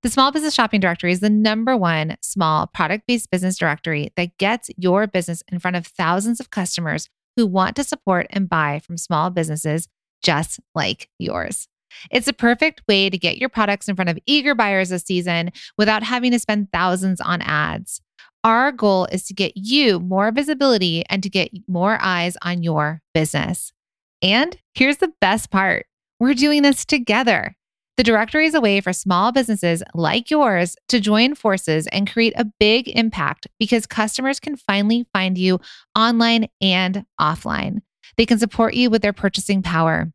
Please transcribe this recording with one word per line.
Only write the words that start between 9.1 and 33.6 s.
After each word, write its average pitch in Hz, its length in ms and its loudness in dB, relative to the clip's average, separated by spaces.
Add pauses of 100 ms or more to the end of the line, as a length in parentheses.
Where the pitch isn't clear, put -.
businesses 160 580 -4 (360)
just 160 360 0 (140)
like - 360 -4 (100)
yours. - 480 -6 (440)
It's 240 180 0
a 262 40 -4
perfect 240 540 0
way 196 220 2
to 185 80 -6
get 175 220 -2
your 254 100 -2
products 202 400 -2
in 196 60 -2
front 180 140 0
of 165 160 -4
eager 285 300 2
buyers 196 340 0
this 180 140 -4
season 175 480 -2 (260)
without 214 260 2
having 247 280 0
to 240 80 2
spend 208 320 -2
thousands 185 480 0
on 175 220 -4
ads. 156 580 -4 (440)
Our 233 280 4
goal 202 400 2
is 190 140 -6
to - 80 -14
get 190 240 -2
you 220 420 2
more 190 320 0
visibility 247 800 2
and 196 140 0
to 202 60 -6
get 180 220 -2 (160)
more 185 320 0
eyes 180 420 -2
on 175 220 -4
your 156 380 -2 (120)
business. - 600 -2 (480)
And 240 360 2 (180)
here's 277 220 2
the 330 220 -2
best 202 300 0
part. 190 380 0 (340)
We're 262 140 4
doing 294 260 4
this 285 240 4
together. 233 680 0 (420)
The 254 60 4
directory 226 420 2
is 311 80 0
a 311 80 4
way 202 180 4
for 185 140 -4
small 190 400 2
businesses 208 500 0 (100)
like 170 380 -2
yours 208 460 2 (100)
to 240 140 2
join 220 340 2
forces 165 520 -2
and 202 220 -2
create 226 280 2
a 233 80 0 (140)
big 220 280 4
impact, 220 600 -2 (120)
because - 260 0